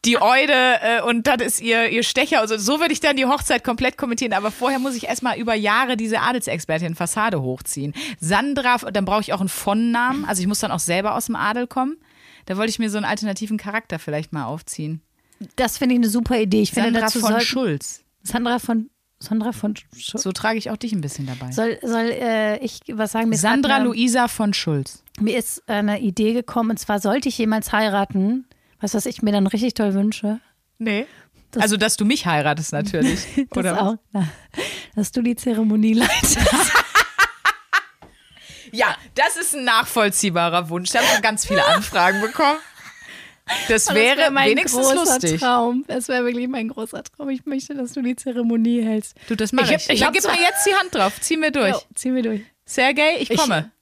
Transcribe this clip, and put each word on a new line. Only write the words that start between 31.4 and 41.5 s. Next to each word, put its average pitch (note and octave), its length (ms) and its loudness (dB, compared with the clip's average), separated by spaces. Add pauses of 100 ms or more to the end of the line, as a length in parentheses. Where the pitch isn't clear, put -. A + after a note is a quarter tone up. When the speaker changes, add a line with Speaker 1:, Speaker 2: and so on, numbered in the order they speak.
Speaker 2:
Das G#3+ 120 0
Speaker 1:
Also, G#3+ 140 2
dass G#3+ 200 0
du G#3+ 80 0
mich A#3+ 200 2
heiratest D3+ 480 0
natürlich, C#3 460 0 (160)
Speaker 2:
<laughs> C#4 140 -2
Das - 80 -6
Speaker 1:
oder F#3 160 0
was? F#3+ 80 0
Speaker 2:
auch. G#3 140 2 (160)
Na, F#3+ 160 0 (680)
dass G#3 180 -2
du B3 80 0
die A#3+ 140 2
Zeremonie A3 580 2
leitest. - 500 2
<laughs> - 40 6 (2250)
Speaker 1:
Ja, A3 240 2 (200)
das C#4+ 220 2
ist E4 180 -4
ein C4+ 100 -6
nachvollziehbarer F#3 1040 2
Wunsch. F3 200 -4
Da - 100 2
haben C#4 160 4
wir - 60 2
ganz G#3+ 240 0
viele - 200 2